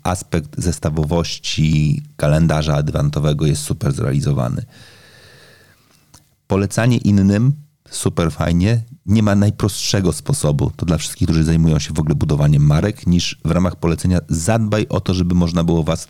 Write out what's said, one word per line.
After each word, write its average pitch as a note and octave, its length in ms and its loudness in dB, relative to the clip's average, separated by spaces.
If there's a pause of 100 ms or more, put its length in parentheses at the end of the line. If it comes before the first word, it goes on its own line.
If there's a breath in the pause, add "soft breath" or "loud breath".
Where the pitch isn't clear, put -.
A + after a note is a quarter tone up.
aspekt F2 580 -6
zestawowości D#2 1400 -2 (160)
kalendarza D2+ 580 0
adwentowego D2 680 -2
jest D2 160 0
super - 320 -4
zrealizowany. C#2 720 -4 (1800 loud breath)
Polecanie A2 500 2
innym, G2+ 560 4 (360)
super E2+ 420 -2
fajnie. F#2 520 0 (220)
Nie G#2+ 180 2
ma G2+ 120 4
najprostszego G2+ 800 0
sposobu, D2 640 -2
to - 100 -6
dla E2 120 2
wszystkich, - 300 -4
którzy D#2+ 160 2
zajmują E2 360 2
się D2 140 -6
w D#2 60 -6
ogóle D#2 160 0
budowaniem D2 480 2
marek, D2+ 440 2
niż F2 380 0
w D#2+ 60 0
ramach F2 240 0
polecenia E2+ 440 0 (100)
zadbaj G#2+ 600 0
o F2+ 120 -2
to, F#2+ 120 -2
żeby F2+ 220 0
można E2+ 280 2
było E2+ 200 2
was D#2 260 -4